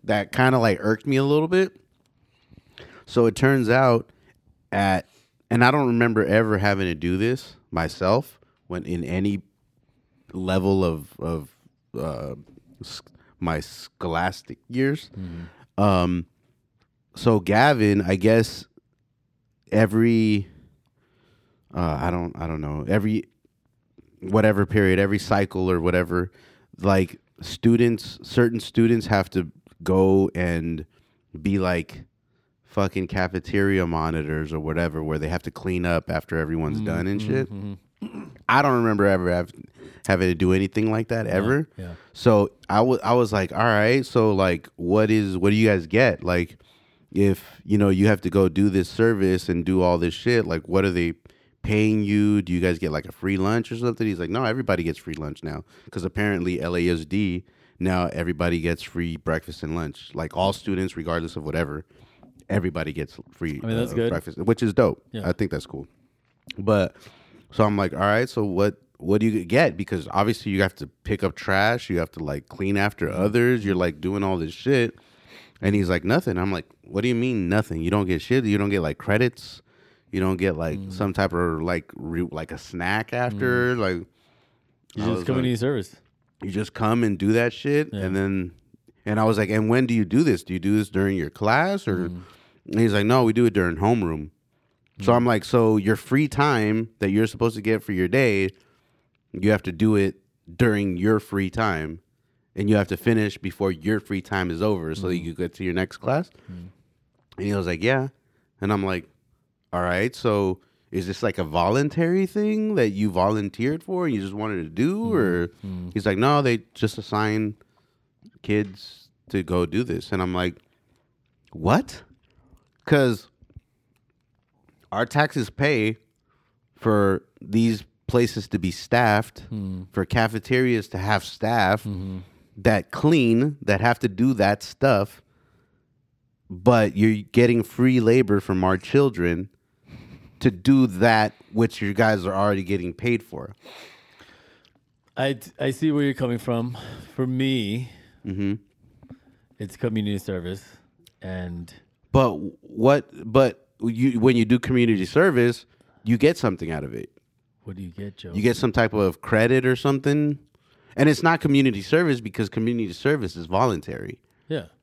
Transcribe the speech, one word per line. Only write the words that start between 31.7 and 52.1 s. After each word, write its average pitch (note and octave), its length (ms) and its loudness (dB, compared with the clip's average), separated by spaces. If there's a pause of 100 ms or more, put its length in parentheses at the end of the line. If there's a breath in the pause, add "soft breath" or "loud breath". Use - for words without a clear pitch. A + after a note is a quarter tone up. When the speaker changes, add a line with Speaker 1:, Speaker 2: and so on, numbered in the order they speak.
Speaker 1:
fucking F#2+ 440 -4
cafeteria F#2+ 800 0
monitors D#2+ 680 -4
or D#2 60 -4
whatever, D#2+ 440 -4
where D#2 160 -4
they D2+ 100 -4
have E2+ 140 -6
to - 80 -10
clean F2+ 340 -4
up E2+ 240 -2
after E2 280 -6
everyone's D#2+ 400 -2
Speaker 2:
Mm-hmm. G#2+ 80 -6
Speaker 1:
done E2 220 -4
and G2+ 140 -4
shit. A2 300 -4
Speaker 2:
Mm-hmm. G2+ 720 -14 (260)
Speaker 1:
I B2+ 120 4
don't C3+ 220 2
remember G#2 220 4
ever F#2 260 4
have, F2 200 -2 (560 loud breath)
having F#2 220 2
to F2+ 60 2
do F#2 180 2
anything G2 380 0
like A2 180 -2
that A2+ 160 -2
Speaker 2:
Yeah, A2 80 -6
Speaker 1:
ever. B2+ 440 0
Speaker 2:
yeah. F2 160 -14 (200 loud breath)
Speaker 1:
So G#2+ 380 4 (180)
I G#2 120 4
wa-, B2+ 220 2
I A2 100 0
was A#2+ 180 2
like, F#2+ 200 0
"All - 80 -6
right, A#2 460 2
so, A2 280 2
like, F#2 420 0
what G#2 360 2
is, G2+ 260 2
what G2 140 4
do G#2 40 4
you A2 120 6
guys F#2 200 2
get? G#2 360 2
Like, F2 340 -2 (540 soft breath)
if, - 520 0
you G#2+ 140 2
know, G2+ 120 6
you F#2+ 180 4
have G#2 140 4
to F#2 80 -4
go F#2+ 200 4
do G2 200 2
this F#2 200 0
service G2 600 2
and E2+ 160 0
do F#2 160 2
all F2 160 4
this E2+ 160 -2
shit, A#2 320 0
like, D#2+ 220 -6
what F#2 160 0
are G2 80 0
they E2+ 220 -2 (480 soft breath)
paying G#2+ 420 0
you? G#2 380 2